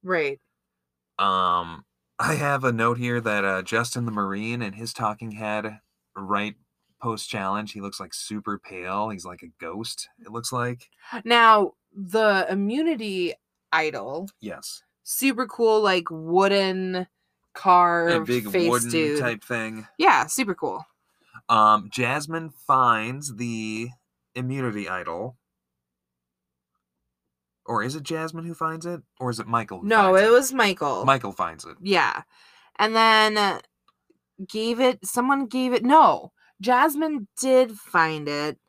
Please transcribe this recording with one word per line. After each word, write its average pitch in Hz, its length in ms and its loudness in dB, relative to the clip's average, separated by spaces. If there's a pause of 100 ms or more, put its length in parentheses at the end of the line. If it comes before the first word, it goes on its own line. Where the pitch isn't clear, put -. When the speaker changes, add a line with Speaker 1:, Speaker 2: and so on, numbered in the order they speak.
Speaker 1:
Right. 156 360 -2 (760)
Speaker 2:
Um, 90 680 0 (340)
I 156 160 -2
have 143 280 -2
a 127 100 2
note 117 240 2
here 120 240 -2
that, 104 240 0
uh, 95 180 0
Justin 120 420 -2
the 113 60 -4
Marine 104 500 -4
in 101 120 -8
his 113 200 -12
talking 110 380 -6
head 107 480 -6 (360)
right 101 400 -4 (460)
post-challenge, 104 720 -6
he 107 100 -14
looks, 98 180 -12
like, 92 140 -14
super 104 460 -8
pale. 95 500 -8
He's 95 160 -12
like 87 160 -18
a 85 60 -20 (100)
ghost, 95 520 -10 (100)
it 104 140 -20
looks 117 180 -8
like. 123 380 -6 (340)
Speaker 1:
Now, 226 480 6 (240)
the 196 540 2
immunity 208 840 -2 (380)
idol 151 580 -4 (120)
Speaker 2:
Yes. - 420 -14 (200)
Speaker 1:
super 254 440 -2
cool, 220 340 2
like, 185 300 2
wooden 185 960 0 (460)
carved 170 760 4
Speaker 2:
A 123 40 2
big 107 180 -2
Speaker 1:
face 170 180 2
Speaker 2:
wooden 120 220 2
Speaker 1:
dude. 151 300 0
Speaker 2:
type 117 240 -4
thing. 110 420 -8 (100)
Speaker 1:
Yeah, 220 300 4
super 208 260 -4
cool. 123 320 -6 (640)
Speaker 2:
Um, 107 400 4
Jasmine 147 640 -4
finds 127 840 0
the 113 540 -6 (460)
immunity 123 520 -6
idol. 92 500 -8 (2250)
Or 113 180 -2
is 131 120 -6
it 151 80 -10
Jasmine 160 420 -8
who 170 80 -10
finds 160 320 -8
it? 170 160 -8 (180)
Or 127 100 -4
is 113 100 -6
it 104 80 -10
Michael 110 340 -4
who 202 60 -6
Speaker 1:
No, 208 260 6
Speaker 2:
finds 190 80 8
Speaker 1:
it 214 60 6
Speaker 2:
it? 226 40 6
Speaker 1:
was 262 220 6
Michael. 160 520 0
Speaker 2:
Michael 123 260 2
finds 82 340 -6
it. 80 160 -18
Speaker 1:
Yeah. 175 420 0 (540)
And 220 180 0
then, 220 420 4
uh, 196 220 0 (880)
gave 226 320 -2
it, 254 260 2
someone 262 400 0
gave 254 280 -2
it, 220 100 0
no, 240 480 6 (280)
Jasmine 277 680 0 (120)
did 254 380 4
find 160 500 -2
it. 147 300 -4 (120)